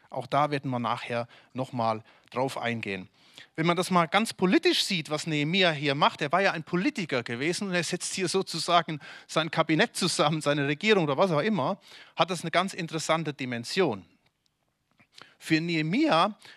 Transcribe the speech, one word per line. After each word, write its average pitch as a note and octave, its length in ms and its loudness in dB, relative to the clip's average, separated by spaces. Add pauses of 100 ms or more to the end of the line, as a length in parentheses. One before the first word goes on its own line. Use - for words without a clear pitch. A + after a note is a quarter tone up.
(120)
Auch A#2+ 160 -8
da D3 240 0
werden C#3+ 180 -4
wir B2 80 -2
nachher A#2 500 -4 (260)
nochmal A2+ 500 -2 (260)
drauf C3 300 -2
eingehen. G#2+ 500 -4 (460)
Wenn D#3+ 100 -2
man E3+ 120 2
das F3+ 120 -2
mal F3 180 4
ganz A3 260 0
politisch D4 500 2
sieht, E3 260 -4
was D3+ 160 -4
Nehemia E3 460 2
hier C#3+ 240 0
macht, F3 260 2
er C#3+ 100 -2
war F#3 100 2
ja F#3+ 100 4
ein D#3+ 120 -4
Politiker F3+ 600 -2
gewesen D#3+ 460 -4
und F3+ 40 -4
er F3 100 2
setzt - 300 -6
hier F3+ 140 -2
sozusagen E3+ 720 0 (280)
sein D#3+ 220 -2
Kabinett D#3+ 460 2
zusammen, D#3+ 460 0
seine C#3+ 260 0
Regierung F3+ 380 2
oder C#3 120 -2
was F#3 140 4
auch D3 100 2
immer, F#3 380 -2 (360)
hat E3+ 140 2
das F3 120 -4
eine E3 100 -6
ganz F#3 240 0
interessante D#3+ 580 -2
Dimension. B2 720 -2 (1400)
Für D#3+ 200 0
Nehemia F3 760 2 (200)